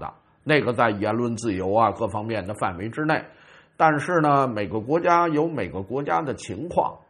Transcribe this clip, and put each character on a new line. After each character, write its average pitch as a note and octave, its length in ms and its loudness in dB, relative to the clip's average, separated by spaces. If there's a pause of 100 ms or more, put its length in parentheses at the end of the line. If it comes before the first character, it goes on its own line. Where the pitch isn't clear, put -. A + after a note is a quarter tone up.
的， D2+ 100 -10 (320)
那 D3 180 2
个 A#2+ 120 0
在 A2+ 160 4
言 G#2 240 0
论 A#2 220 0
自 A2 180 -2
由 F#2 180 -2
啊 G#2+ 200 4
各 G#2 160 -4
方 G#2 180 -6
面 G#2+ 200 -4
的 G#2+ 100 -6
范 F#2 220 -4
围 G#2+ 120 -6
之 D3+ 160 -6
内。 D3+ 180 0 (540)
但 D#3 220 4
是 E3+ 220 0
呢， C#3 260 4
每 G#2 200 -2
个 A2 120 -4
国 C#3 200 0
家 E3+ 280 4
有 D#3 200 0
每 A#2+ 220 -4
个 F#2+ 140 -6
国 B2 180 -4
家 E3 220 0
的 C3 100 -4
情 A2+ 340 -8
况， - 300 -2 (120)